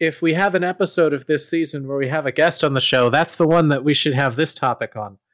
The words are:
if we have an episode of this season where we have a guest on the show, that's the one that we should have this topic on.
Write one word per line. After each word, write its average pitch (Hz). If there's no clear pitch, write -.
if 160
we 165
have 190
an 180
episode 180
of 135
this 151
season 151
where 139
we 135
have 151
a 127
guest 165
on 139
the 131
show, 123
that's 156
the 165
one 160
that 135
we 147
should 139
have 131
this 151
topic 120
on. 104